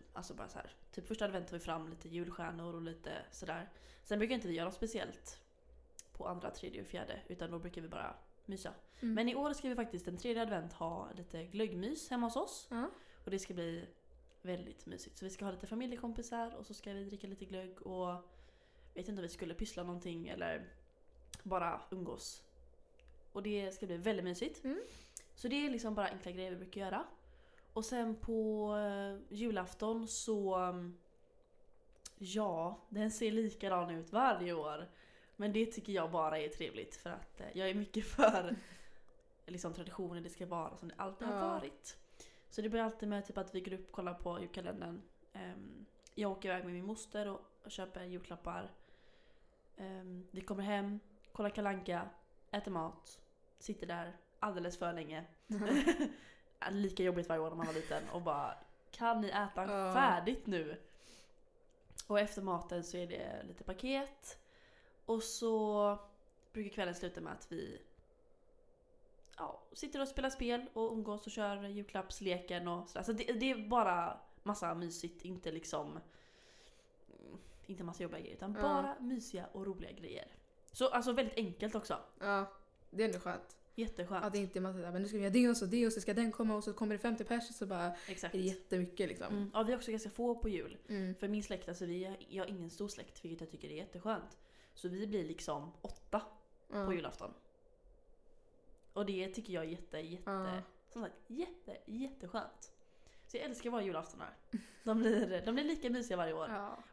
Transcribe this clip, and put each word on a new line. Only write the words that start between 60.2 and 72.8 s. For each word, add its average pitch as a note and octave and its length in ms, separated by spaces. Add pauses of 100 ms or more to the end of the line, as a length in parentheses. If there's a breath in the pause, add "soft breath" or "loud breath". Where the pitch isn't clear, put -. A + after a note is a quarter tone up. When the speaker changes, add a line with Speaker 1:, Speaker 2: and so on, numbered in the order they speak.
Speaker 1:
nu? E3 300 (1300 loud breath)
Och G#3 140
efter G#3 220
maten F3 420
så - 120
är F3 100
det - 420
lite F3 160
paket. C4+ 720 (680 soft breath)
Och A3 160
så G#3+ 760 (540)
brukar G3+ 180
kvällen F#3 240
sluta F3 260
med D#3+ 120
att - 200
vi, - 260 (1600)
ja, - 260 (100)
sitter D4 280
och C4+ 80
spelar C4+ 220
spel B3 420
och A3+ 200
umgås G#3+ 340
och G#3 60
kör G3+ 360
julklappsleken F#3 1000
och F3 200